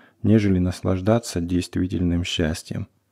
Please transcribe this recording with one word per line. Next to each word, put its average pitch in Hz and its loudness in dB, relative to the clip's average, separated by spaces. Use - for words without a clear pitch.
нежели 101 4
наслаждаться 92 0
действительным 90 -2
счастьем. 85 -4